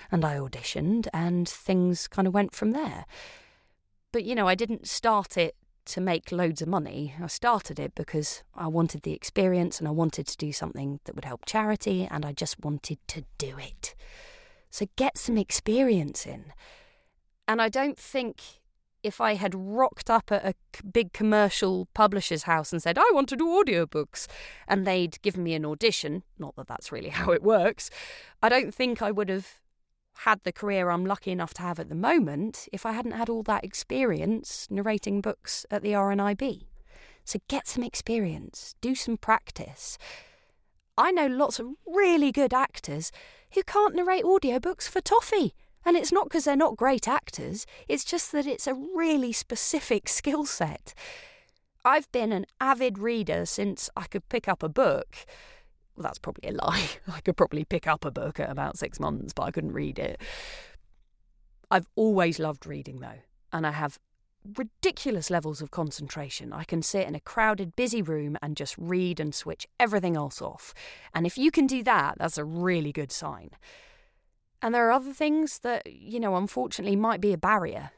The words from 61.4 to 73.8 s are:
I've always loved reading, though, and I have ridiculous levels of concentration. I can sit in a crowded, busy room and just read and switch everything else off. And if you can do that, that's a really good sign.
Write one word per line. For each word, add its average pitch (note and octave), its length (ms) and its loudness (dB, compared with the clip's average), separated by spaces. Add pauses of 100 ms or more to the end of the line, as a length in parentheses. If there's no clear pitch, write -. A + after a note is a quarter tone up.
I've F#3 240 2
always F#3+ 440 4
loved D#3 280 -6
reading, C#3 340 -12
though, A2+ 200 -16 (300)
and D#3+ 160 -2
I D3+ 40 0
have D3+ 280 -4 (600)
ridiculous A#3+ 720 -2
levels D#3 320 -2
of C#3+ 80 -8
concentration. C#3+ 840 -8
I D#3 120 -8
can E3 180 -2
sit F#3+ 260 0
in D3+ 60 -6
a D#3 60 -8
crowded, G3+ 560 0
busy A#3 260 2
room D3+ 400 -2
and D3+ 160 -6
just - 180 -8
read F3+ 440 0
and D3+ 140 -4
switch - 320 -8 (140)
everything F#3+ 360 2
else D3 260 -6
off. - 320 -12 (400)
And E3 120 0
if - 120 -4
you C#4+ 120 4
can C#4+ 160 4
do C4 180 0
that, G3 340 4
that's D#3+ 180 -2
a D3+ 80 -4
really E3 480 0
good C#3 180 -6
sign. G#2 420 -10 (1080)